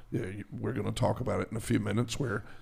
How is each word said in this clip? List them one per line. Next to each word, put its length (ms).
you 100
know, 80
you, 220
we're 220
gonna 200
talk 280
about 200
it 100
in 60
a 40
few 200
minutes, 380
where, 260